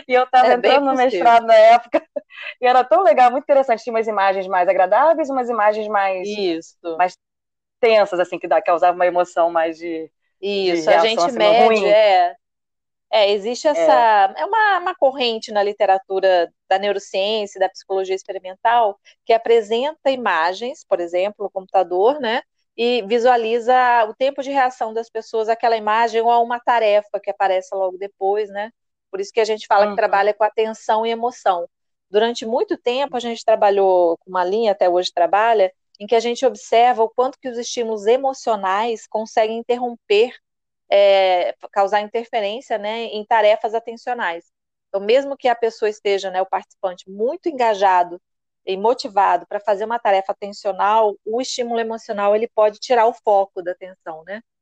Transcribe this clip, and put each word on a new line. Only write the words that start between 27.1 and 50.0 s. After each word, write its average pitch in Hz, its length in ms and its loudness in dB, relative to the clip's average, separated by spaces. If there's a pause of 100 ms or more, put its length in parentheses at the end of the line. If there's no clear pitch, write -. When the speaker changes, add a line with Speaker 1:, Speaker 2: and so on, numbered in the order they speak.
Speaker 2:
que - 80 -18
aparece 190 460 -2
logo 185 240 -4
depois, 202 500 -4
né? 202 220 -10 (400)
Por 190 100 -8
isso 202 120 -10
que - 80 -2
a 220 40 2
gente 214 220 -6
fala 208 200 2
que 208 40 -4
Speaker 1:
Uhum. 202 60 -10
Speaker 2:
trabalha 202 360 0
com 214 120 0
atenção 220 600 -2
e 226 60 -2
emoção. 226 580 -2 (400)
Durante 233 380 -2
muito 262 320 -4
tempo, 262 380 -4
a 240 40 -6
gente 233 240 -8
trabalhou 196 720 2
com - 120 -20
uma 185 140 -2
linha, 208 280 0
até 190 160 0
hoje 180 240 0
trabalha, 190 580 2 (280)
em 202 80 -16
que 240 80 -2
a 226 60 4
gente 240 260 -2
observa 226 560 2
o 226 80 -2
quanto 254 300 -4
que 269 80 -12
os 233 100 -10
estímulos 226 480 -6
emocionais 226 1000 -2
conseguem 220 520 -4
interromper, 240 720 -2 (560)
é, 196 640 2 (180)
causar 202 280 0
interferência, 226 800 -6
né, 214 260 -8
em 214 220 -10
tarefas 220 480 2
atencionais. 226 720 -6 (420)
Então, 196 120 -6
mesmo 262 360 0
que 262 120 -2
a 240 60 2
pessoa 226 360 -2
esteja, 196 400 -4
né, 185 100 -4
o 190 60 -2
participante, 190 640 -8
muito 240 380 -4
engajado 190 720 0 (460)
e 190 100 -4
motivado 196 680 0
pra 202 120 -8
fazer 202 260 -2
uma 233 140 -6
tarefa 196 340 0